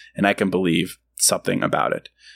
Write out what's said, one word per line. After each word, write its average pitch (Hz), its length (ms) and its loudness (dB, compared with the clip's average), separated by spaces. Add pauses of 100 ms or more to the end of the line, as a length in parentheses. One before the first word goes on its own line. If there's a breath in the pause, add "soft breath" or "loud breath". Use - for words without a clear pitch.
(160 loud breath)
and 98 100 2
I 101 80 4
can 98 160 0
believe 90 480 0 (180)
something - 460 0
about - 300 0
it. - 160 -8 (280 soft breath)